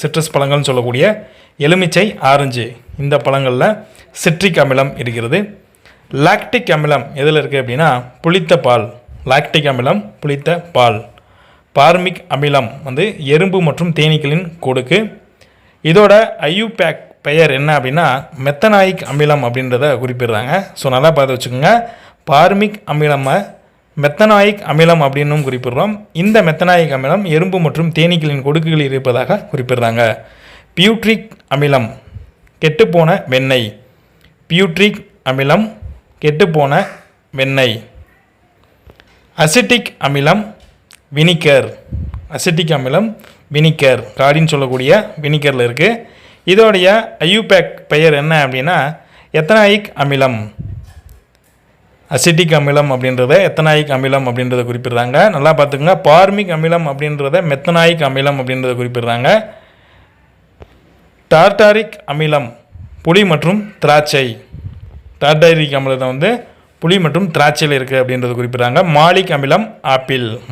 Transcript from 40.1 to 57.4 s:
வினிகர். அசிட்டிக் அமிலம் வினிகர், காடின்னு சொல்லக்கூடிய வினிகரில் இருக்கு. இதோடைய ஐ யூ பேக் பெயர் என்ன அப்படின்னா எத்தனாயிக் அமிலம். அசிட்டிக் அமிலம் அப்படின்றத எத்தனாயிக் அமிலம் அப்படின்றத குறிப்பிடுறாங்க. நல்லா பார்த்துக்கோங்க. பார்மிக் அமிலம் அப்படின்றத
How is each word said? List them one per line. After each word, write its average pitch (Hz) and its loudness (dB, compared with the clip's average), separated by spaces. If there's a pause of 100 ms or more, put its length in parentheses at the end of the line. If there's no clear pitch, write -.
வினிகர். 151 2 (680)
அசிட்டிக் 165 -2
அமிலம் 139 -2 (460)
வினிகர், 143 2 (140)
காடின்னு 147 2
சொல்லக்கூடிய 139 0
வினிகரில் 143 0
இருக்கு. 135 0 (560)
இதோடைய 190 4 (320)
ஐ 160 0
யூ 220 2 (100)
பேக் - 0
பெயர் 156 4
என்ன 147 0
அப்படின்னா 135 -2 (640)
எத்தனாயிக் 208 2 (140)
அமிலம். 135 0 (1800)
அசிட்டிக் 165 2
அமிலம் 143 0
அப்படின்றத 127 0 (160)
எத்தனாயிக் 151 0
அமிலம் 135 0
அப்படின்றத 123 -2
குறிப்பிடுறாங்க. 123 0
நல்லா 156 2
பார்த்துக்கோங்க. 143 2 (140)
பார்மிக் 190 4
அமிலம் 165 0
அப்படின்றத 147 -2 (100)